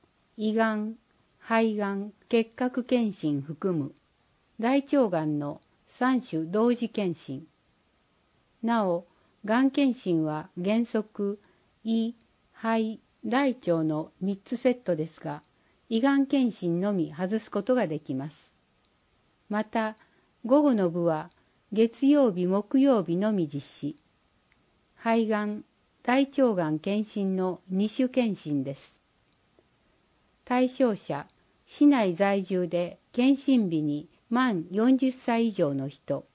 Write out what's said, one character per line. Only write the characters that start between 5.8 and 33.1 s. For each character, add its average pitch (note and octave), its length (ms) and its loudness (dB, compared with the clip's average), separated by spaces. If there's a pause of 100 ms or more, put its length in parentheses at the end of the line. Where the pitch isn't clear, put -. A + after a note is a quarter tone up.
三 B3+ 320 0
種 D#3+ 240 -6
同 A3 300 0
時 A#3 140 -4
検 F#3+ 300 -4
診。 D3 280 -14 (1160)
な A3+ 240 0
お、 F3 200 -2 (380)
が A3 180 2
ん C4+ 80 4
検 C4+ 280 0
診 E3 260 0
は D#3 260 -6 (120)
原 A3 240 0
則、 G#3 520 -4 (460)
胃、 A3+ 300 -2 (380)
肺、 A3+ 480 -2 (240)
大 B3+ 300 0
腸 E3 300 0
の D#3 360 -4
三 G3 180 -2
つ - 180 -8
セ B3 140 2
ッ B3 100 -2
ト F3 160 -2
で D#3 120 -6
す - 120 -20
が、 D3+ 220 -10 (460)
胃 A3+ 120 0
が C#4 160 2
ん C#4 100 2
検 C4 300 0
診 F3 240 -2
の G#3 120 0
み D#3+ 220 -2
外 F#3+ 260 -4
す - 100 -16
こ G3+ 120 -2
と B3+ 120 0
が A#3 120 2
で D3+ 140 -6
き C#3+ 140 -8
ま C#3 160 -6
す。 - 60 -20 (1120)
ま G#3 160 -4
た、 A3 320 -4 (480)
午 C4+ 180 6
後 C#4+ 120 4
の F#3 160 2
部 E3+ 140 -2
は D#3+ 260 -2 (420)
月 A3+ 340 0
曜 C#4 260 6
日、 F3+ 140 -2
木 G3+ 340 0
曜 C4 240 4
日 E3+ 120 0
の G#3+ 160 0
み F3 160 0
実 C#3+ 140 -8
施。 - 340 -12 (960)
肺 A3+ 340 0
が G#3 160 0
ん、 G#3 200 -6 (380)
大 C4 240 2
腸 C4 280 2
が E3 160 0
ん D#3 80 0
検 G#3 320 -2
診 F#3+ 260 -2
の F#3 240 -2 (100)
二 F#3+ 180 0
種 B3+ 200 0
検 A#3+ 320 -2
診 D3 220 -2
で C#3 140 -8
す。 - 200 -20 (1500)
対 B3+ 240 0
象 B3+ 260 0
者、 D3+ 320 -8 (400)
市 - 200 2
内 A3+ 280 4
在 G3 300 0
住 F3+ 240 -2
で F3 320 -4 (120)